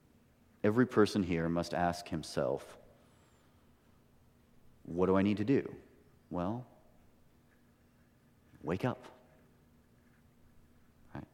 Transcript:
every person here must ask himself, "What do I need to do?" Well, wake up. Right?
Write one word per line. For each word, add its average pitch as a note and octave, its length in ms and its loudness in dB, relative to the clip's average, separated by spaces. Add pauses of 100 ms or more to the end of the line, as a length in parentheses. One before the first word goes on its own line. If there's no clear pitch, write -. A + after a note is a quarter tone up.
(640)
every A#2 240 4
person G#2 360 4
here E2 240 0
must E2+ 260 -2
ask E2+ 340 0
himself, C#2+ 680 -4 (2000)
"What E2+ 220 0
do F#2 100 4
I F#2+ 60 4
need G2+ 160 2
to G#2+ 80 -2
do?" B2+ 280 0 (560)
Well, G2 360 -6 (2000)
wake F2+ 220 -4
up. - 200 -4 (2000)
Right? - 200 -14